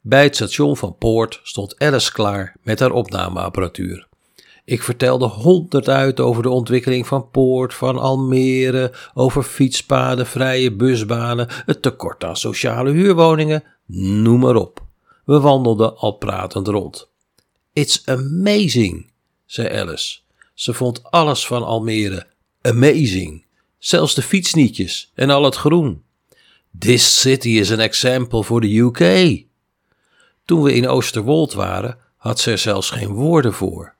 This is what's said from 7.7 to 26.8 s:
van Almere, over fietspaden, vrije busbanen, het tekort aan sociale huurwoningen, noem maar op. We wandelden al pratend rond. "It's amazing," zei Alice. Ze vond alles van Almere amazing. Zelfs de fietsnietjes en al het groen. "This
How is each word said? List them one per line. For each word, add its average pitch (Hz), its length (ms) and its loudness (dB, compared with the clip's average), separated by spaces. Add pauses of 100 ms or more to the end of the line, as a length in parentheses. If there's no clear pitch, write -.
van 127 240 -4
Almere, 131 920 0 (220)
over 131 280 0
fietspaden, 127 840 0
vrije 131 460 0
busbanen, 117 760 -2 (180)
het - 160 -2
tekort - 420 -4
aan 82 120 -8
sociale 120 540 -4
huurwoningen, 160 760 4 (220)
noem 104 540 2
maar 127 140 4
op. 98 300 -2 (400)
We 143 160 4
wandelden 123 560 2
al 104 160 -2
pratend 95 560 -6
rond. 98 420 -6 (640)
"It's - 320 -2
amazing," 135 1040 -2 (340)
zei 107 340 -6
Alice. 87 400 -8 (360)
Ze - 200 -6
vond 120 360 -4
alles 156 360 0
van 123 160 -4
Almere 107 640 -4 (360)
amazing. 113 840 2 (340)
Zelfs 156 360 0
de 139 80 -2
fietsnietjes 147 920 0
en 139 160 0
al 143 140 4
het 135 120 2
groen. 147 460 0 (760)
"This 113 420 2